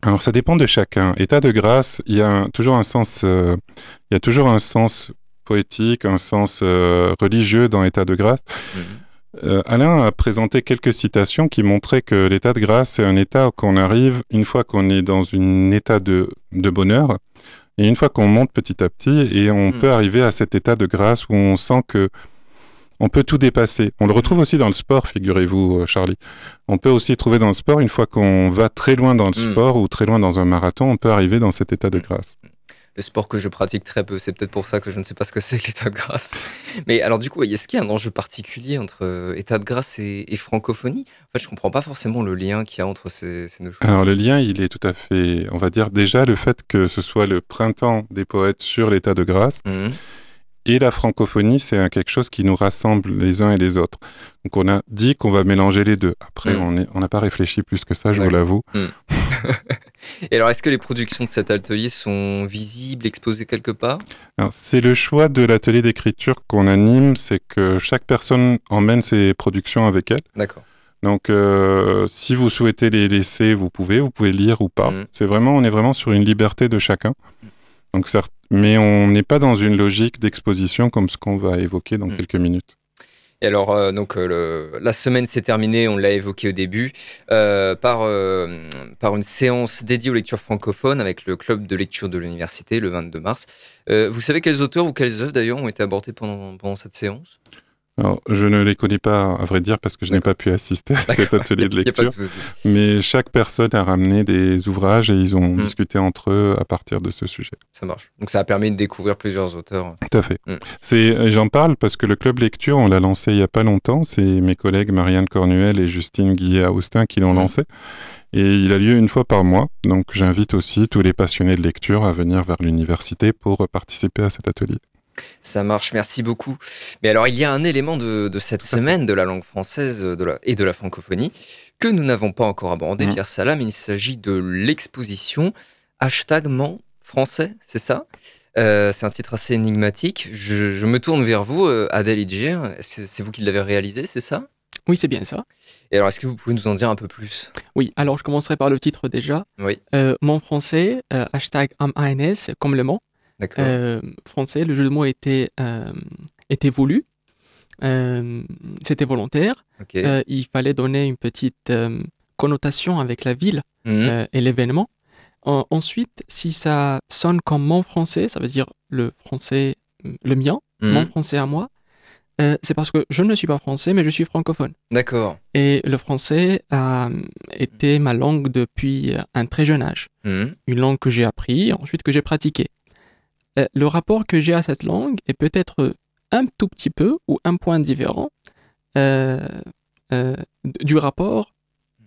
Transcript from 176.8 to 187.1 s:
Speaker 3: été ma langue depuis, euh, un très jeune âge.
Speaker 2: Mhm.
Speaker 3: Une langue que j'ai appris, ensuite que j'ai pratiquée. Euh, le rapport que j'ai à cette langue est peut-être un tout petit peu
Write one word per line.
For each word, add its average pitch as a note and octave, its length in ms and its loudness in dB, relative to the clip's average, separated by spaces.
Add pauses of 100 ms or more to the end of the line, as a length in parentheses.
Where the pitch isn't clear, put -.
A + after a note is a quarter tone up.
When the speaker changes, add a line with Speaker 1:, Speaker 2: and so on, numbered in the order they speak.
Speaker 3:
été C#3+ 460 -2
ma C#3 140 0
langue C#3 360 0
depuis, C3 640 -2
euh, - 60 -6 (120)
un A#2+ 120 -2
très D3+ 200 -2
jeune D3 160 2
âge. - 260 -8 (160)
Speaker 2:
Mhm. G#2 320 -4 (120)
Speaker 3:
Une B2 120 -2
langue C3 200 0
que C3 100 -2
j'ai A#2+ 140 0
appris, B2 500 -2
ensuite - 300 -8
que D3 80 -2
j'ai C#3+ 100 2
pratiquée. - 460 -2 (920)
Euh, C3+ 160 2
le C#3+ 140 2
rapport E3+ 400 0
que E3+ 120 2
j'ai D#3 140 2
à E3+ 80 0
cette D3+ 220 -6
langue A#3 420 -4
est - 80 -4
peut-être - 640 -2 (360)
un B3+ 140 0 (140)
tout G3+ 80 0
petit - 240 -6
peu G#3 240 0 (120)